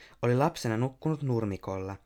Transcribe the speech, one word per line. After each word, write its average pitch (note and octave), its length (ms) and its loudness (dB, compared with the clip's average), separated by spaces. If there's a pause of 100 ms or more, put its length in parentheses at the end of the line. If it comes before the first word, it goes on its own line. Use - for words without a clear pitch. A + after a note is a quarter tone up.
(220)
oli B2 140 4
lapsena B2+ 420 2
nukkunut C#3 460 -2
nurmikolla, G2 720 -2 (100)